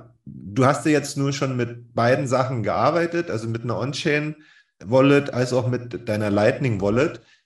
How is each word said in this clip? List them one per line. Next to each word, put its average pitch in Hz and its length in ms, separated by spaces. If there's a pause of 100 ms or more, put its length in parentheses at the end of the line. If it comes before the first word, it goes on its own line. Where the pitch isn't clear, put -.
(260)
du 92 400
hast 139 200
ja 151 60
jetzt 143 240
nur 139 160
schon 131 240
mit 120 380
beiden 131 320
Sachen 123 360
gearbeitet, 165 680
also 110 180
mit 113 140
einer 117 160
On-Chain-Wallet 143 1500
als 123 200
auch 120 160
mit 120 400
deiner 107 220
Lightning-Wallet. 113 880 (260)